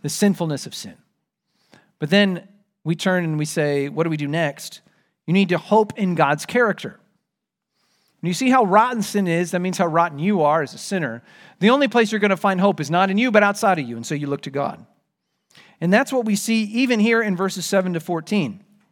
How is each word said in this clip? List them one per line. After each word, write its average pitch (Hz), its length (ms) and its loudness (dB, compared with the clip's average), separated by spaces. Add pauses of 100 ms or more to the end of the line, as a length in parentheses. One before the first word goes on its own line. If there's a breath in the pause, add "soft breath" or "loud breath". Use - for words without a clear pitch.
the 151 60 -4
sinfulness 165 580 0
of - 80 -16
sin. 90 220 -16 (1000 soft breath)
But 151 140 -6
then 190 360 2 (360)
we 160 120 -2
turn 185 280 0
and 156 160 -2
we 151 60 -2
say, 143 440 -2
"What 156 140 -2
do 165 80 -4
we 156 60 -4
do 147 100 -4
next?" 147 540 -4 (440)
You 160 80 0
need 190 160 4
to 175 80 0
hope 214 400 0
in 185 160 0
God's 147 320 0
character. 214 540 -2 (1200)
When 165 80 -4
you 175 80 -2
see 254 160 2
how 254 140 6
rotten 220 360 4
sin 202 260 -2
is, 170 220 0
that 175 120 -2
means 180 180 -2
how 180 80 2
rotten 160 320 0
you 180 240 0
are 151 180 2
as 139 140 -8
a - 20 -18
sinner. 139 460 -6 (340 loud breath)
The 208 140 4
only 277 160 2
place 220 240 2
you're 220 80 -2
gonna 202 180 2
find 190 240 0
hope 196 180 2
is 147 120 -6
not 185 180 2
in 190 80 -2
you, 247 140 2
but 208 100 4
outside 202 380 2
of 127 100 -6
you, 117 60 -8
and 117 100 -10
so - 80 -6
you 143 140 -4
look 139 140 -4
to 143 100 -12
God. 143 340 -6 (960 soft breath)
And 170 120 2
that's 254 180 2
what 247 140 0
we 208 100 0
see 226 280 0
even 233 360 0
here 226 220 4
in 202 160 -2
verses 185 280 -4
seven 185 280 0
to 165 80 -4
fourteen 160 640 -4 (260)